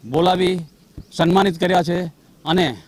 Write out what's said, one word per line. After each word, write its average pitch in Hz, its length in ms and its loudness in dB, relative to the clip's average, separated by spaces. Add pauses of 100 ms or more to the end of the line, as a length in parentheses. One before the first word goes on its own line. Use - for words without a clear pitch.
(100)
બોલાવી, 180 480 0 (540)
સન્માનિત 175 480 2
કર્યા 180 220 2
છે 175 220 -4 (400)
અને 156 320 0 (120)